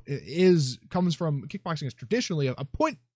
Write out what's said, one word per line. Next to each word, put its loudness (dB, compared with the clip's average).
is, 2
comes 0
from, -4
kickboxing -6
is -8
traditionally -2
a, -2
a -8
point, -2